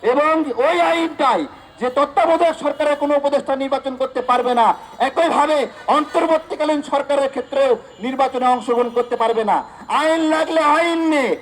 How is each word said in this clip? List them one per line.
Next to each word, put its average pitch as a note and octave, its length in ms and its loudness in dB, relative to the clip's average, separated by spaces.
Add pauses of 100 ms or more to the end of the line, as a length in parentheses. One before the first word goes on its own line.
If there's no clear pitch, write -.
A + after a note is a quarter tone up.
(120)
এবং D4 200 2 (340)
ওই E4+ 100 2 (140)
আইনটাই D4+ 520 0 (380)
যে B3 80 -2 (100)
তত্ত্বাবধায়ক D#4+ 640 2
সরকারের D4 380 0
কোনো C#4+ 180 0
উপদেষ্টা C#4 420 -2
নির্বাচন C4+ 380 -4
করতে B3+ 200 -4 (100)
পারবে B3 300 2
না, A3+ 60 4 (420)
একইভাবে D4+ 500 2 (380)
অন্তর্বর্তীকালীন D#4 840 -2 (100)
সরকারের C#4 440 0
ক্ষেত্রেও C4+ 360 0 (360)
নির্বাচনে C4 480 0
অংশগ্রহণ A#3+ 420 0
করতে A#3+ 260 -2
পারবে A3+ 280 0
না। F3 60 2 (440)
আইন D#4+ 200 2 (140)
লাগলে D#4+ 260 0 (160)
আইন E4 240 0 (120)
নিয়ে C4+ 180 0 (120)